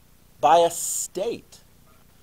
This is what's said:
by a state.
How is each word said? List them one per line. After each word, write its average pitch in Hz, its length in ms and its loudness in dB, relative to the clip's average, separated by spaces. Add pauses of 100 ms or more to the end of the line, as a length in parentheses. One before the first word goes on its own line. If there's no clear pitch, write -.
(400)
by 156 200 4
a 170 120 2
state. - 880 -8 (640)